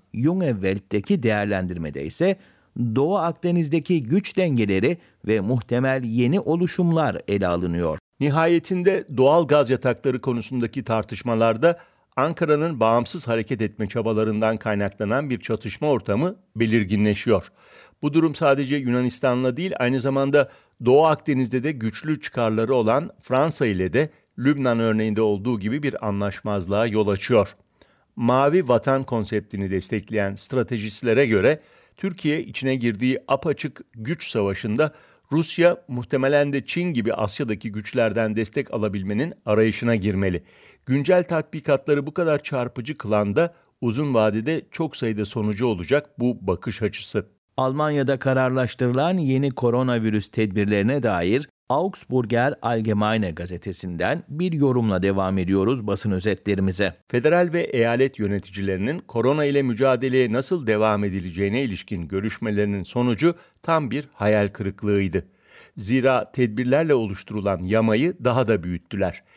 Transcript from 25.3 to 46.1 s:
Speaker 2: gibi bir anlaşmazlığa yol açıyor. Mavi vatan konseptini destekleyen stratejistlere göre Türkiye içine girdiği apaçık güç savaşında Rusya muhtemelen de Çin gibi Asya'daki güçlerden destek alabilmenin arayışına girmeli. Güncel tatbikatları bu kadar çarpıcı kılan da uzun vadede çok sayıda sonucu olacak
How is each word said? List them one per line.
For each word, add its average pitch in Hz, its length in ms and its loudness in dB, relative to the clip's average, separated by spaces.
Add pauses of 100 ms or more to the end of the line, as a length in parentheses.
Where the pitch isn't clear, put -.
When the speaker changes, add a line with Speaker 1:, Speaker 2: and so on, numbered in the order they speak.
Speaker 2:
gibi 120 240 -4
bir 113 240 -4
anlaşmazlığa 101 800 -2
yol 107 200 0
açıyor. 104 460 2 (600)
Mavi 135 520 4
vatan 135 360 2
konseptini 101 680 -4
destekleyen 98 640 -2
stratejistlere 117 920 0
göre 113 340 4 (380)
Türkiye 160 460 -2
içine 131 320 -4
girdiği 120 520 0
apaçık - 540 -4 (120)
güç 120 360 -8
savaşında 110 640 0 (400)
Rusya 170 460 2 (100)
muhtemelen 139 680 0
de 135 120 -2
Çin 175 280 -2
gibi 113 200 0
Asya'daki 107 580 -4
güçlerden 107 640 0
destek 113 380 -4
alabilmenin 104 600 -2 (120)
arayışına 110 500 2
girmeli. 95 480 0 (420)
Güncel 143 380 2
tatbikatları 151 840 -2
bu 147 60 -8
kadar 160 300 0
çarpıcı 123 540 -6
kılan 104 380 0
da 165 180 2 (280)
uzun 131 320 0
vadede 110 480 2 (100)
çok - 240 -4
sayıda 107 300 -4
sonucu 107 400 -2
olacak 117 540 -2